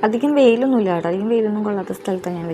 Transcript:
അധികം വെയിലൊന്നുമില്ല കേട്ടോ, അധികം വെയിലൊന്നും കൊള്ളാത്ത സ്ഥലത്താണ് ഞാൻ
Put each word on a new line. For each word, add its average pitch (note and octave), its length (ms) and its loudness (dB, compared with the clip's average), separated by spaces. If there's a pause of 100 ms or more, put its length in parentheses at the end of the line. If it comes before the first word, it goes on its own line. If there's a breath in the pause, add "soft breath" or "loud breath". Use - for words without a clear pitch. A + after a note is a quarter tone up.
അധികം A#3 320 0
വെയിലൊന്നുമില്ല A#3+ 560 4
കേട്ടോ, E3 160 -2
അധികം G3 220 -2
വെയിലൊന്നും G#3+ 340 0
കൊള്ളാത്ത G3 320 -4
സ്ഥലത്താണ് F3+ 420 -6
ഞാൻ E3+ 140 -8